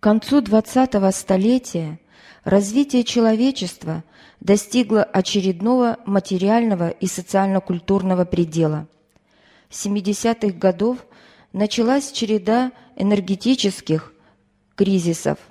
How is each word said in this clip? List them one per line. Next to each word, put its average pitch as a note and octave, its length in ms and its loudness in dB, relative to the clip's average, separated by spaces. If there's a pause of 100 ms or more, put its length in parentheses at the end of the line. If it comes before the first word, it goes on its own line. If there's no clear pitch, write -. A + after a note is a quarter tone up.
К - 20 -12
концу A3 380 2
двадцатого G#3+ 680 2
столетия F#3+ 880 -2 (420)
развитие A3+ 600 2
человечества A3 960 -2 (380)
достигло G#3 640 2
очередного G3+ 1040 0
материального G3 840 0
и - 180 -6
социально-культурного F#3 1200 0
предела. D#3+ 640 0 (800)
С - 140 -14
семидесятых G#3 760 -2
годов F#3+ 480 0 (480)
началась A#3 600 0
череда A3 600 -2 (240)
энергетических G3 1200 -2 (600)
кризисов F3 600 0 (140)